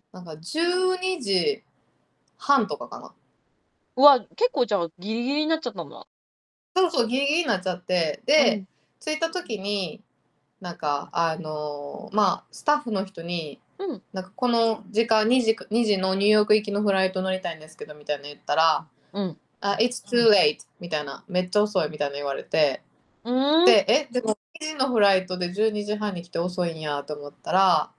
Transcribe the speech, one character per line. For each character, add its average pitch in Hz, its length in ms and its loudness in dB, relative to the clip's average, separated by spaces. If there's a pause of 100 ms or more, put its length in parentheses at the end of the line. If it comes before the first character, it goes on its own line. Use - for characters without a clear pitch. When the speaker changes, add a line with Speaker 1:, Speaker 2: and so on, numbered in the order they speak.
(120)
Speaker 1:
な 185 100 -12
ん 175 40 -12
か 156 120 -10
十 160 220 -8 (420)
二 370 200 -4
時 180 420 0 (720)
半 262 300 2
と 147 100 -6
か 120 100 -10
か 117 120 -10
な。 - 140 -14 (840)
Speaker 2:
う 254 40 2
わ、 277 180 8 (160)
結 494 160 2
構 254 140 0
じ 214 80 -2
ゃ 185 80 2
あ 170 60 -2 (120)
ギ 202 140 -6
リ 233 100 -2
ギ 269 120 -2
リ 302 60 0
に 302 60 -2
な 320 100 0
っ - 20 -4
ち 320 80 -6
ゃ - 40 -2
っ - 20 -16
た 185 100 -8
ん 143 60 -12
だ。 120 180 -14 (680)
Speaker 1:
そ - 120 2
う 302 40 -2
そ 254 120 0
う、 226 40 0
ギ 247 120 0
リ 277 80 -2
ギ 294 80 -2
リ 339 60 0
に 330 60 -2
な 214 100 0
っ 180 60 -4
ち 190 60 -2
ゃ 175 60 -2
っ 175 80 -16
て。 170 420 -2
で、 277 320 4
Speaker 2:
う - 40 -4
ん。 190 60 -16 (320)
Speaker 1:
着 302 180 -6
い - 20 -8
た 330 100 -2
時 330 300 -6
に、 196 420 -6 (600)
な 175 120 -8
ん - 40 -12
か、 143 360 -4
あ 165 240 0
の、 147 760 -6
ま 202 180 4
あ、 - 200 -6
ス - 120 -18
タ 294 120 4
ッ 294 80 -2
フ 240 80 -6
の 202 140 -2
人 180 180 -14
に、 170 360 -6 (200)
Speaker 2:
う 381 160 -4
ん。 - 80 -16 (100)
Speaker 1:
な 190 80 -4
ん - 40 -6
か、 180 100 -20
「こ 247 120 0
の 226 440 2
時 226 160 2
間、 214 200 4
二 254 160 4
時、 220 120 2 (160)
二 226 140 2
時 208 120 2
の 190 180 0
ニ 196 120 2
ュ - 20 4
ー - 40 6
ヨ 214 100 6
ー - 20 2
ク 208 100 4
行 214 100 2
き 208 60 -4
の 202 120 0
フ 208 80 2
ラ 190 140 2
イ 185 60 0
ト 190 100 -4
乗 190 100 -2
り 185 100 -2
た 180 120 -4
い 160 40 -12
ん - 20 -18
で 156 100 -16
す - 80 -20
け 151 80 -8
ど」 151 100 -12
み 147 100 -18
た 151 100 0
い - 20 -10
な 139 80 -14
言 147 120 -12
っ - 80 -20
た 147 100 0
ら、 160 320 2 (260)
Speaker 2:
う 202 80 -4
ん。 180 160 -4 (240)
Speaker 1:
あ、 202 200 -2
「It's 240 260 -2
too 240 220 4
late」 170 300 4 (200)
み 175 100 -8
た 156 120 -2
い 147 40 -6
な、 139 240 -10
「め 180 140 0
っ 180 60 -6
ち - 80 0
ゃ 208 60 4
遅 208 220 0
い」 147 60 -2
み 151 60 -12
た 147 100 -2
い - 20 -2
な 139 60 -10
言 143 100 -4
わ 139 100 -2
れ - 80 -8
て。 151 400 0 (400)
Speaker 2:
う 240 80 -6 (320)
ん？ - 20 6
Speaker 1:
で、 226 240 6
「え、 277 220 2
で 240 100 -2
も 220 160 -2 (220)
二 302 80 -10
時 311 80 -8
の 285 160 0
フ 240 80 2
ラ 202 160 6
イ 185 100 0
ト 185 120 -6
で 175 160 -4
十 214 180 2
二 208 140 -4
時 208 120 -2
半 208 180 -2
に 170 80 -6
来 - 60 -16
て 165 100 -4
遅 180 260 -2
い 165 100 -2
ん 160 60 -10
や」 147 240 -4
と 151 100 -6
思 147 140 -10
っ - 40 -20
た - 180 -8
ら、 180 480 4